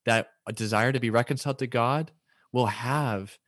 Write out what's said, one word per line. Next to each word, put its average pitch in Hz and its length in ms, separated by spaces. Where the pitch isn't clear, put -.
that 113 260
desire 113 380
to 131 80
be 117 100
reconciled 131 480
to 131 80
God 127 460
will 123 140
have 120 800